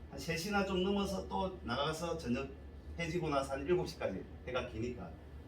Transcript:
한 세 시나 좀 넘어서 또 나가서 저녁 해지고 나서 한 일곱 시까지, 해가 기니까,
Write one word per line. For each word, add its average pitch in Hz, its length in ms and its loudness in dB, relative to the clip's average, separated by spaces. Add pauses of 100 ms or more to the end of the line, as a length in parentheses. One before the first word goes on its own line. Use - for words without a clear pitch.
한 139 100 -8
세 165 160 -2
시나 202 300 2
좀 185 180 4
넘어서 196 460 2
또 185 340 0
나가서 156 540 0
저녁 123 320 0 (500)
해지고 160 300 0
나서 139 240 4
한 139 120 -2
일곱 175 220 6
시까지, - 360 -2 (240)
해가 123 220 0
기니까, 117 400 -4 (380)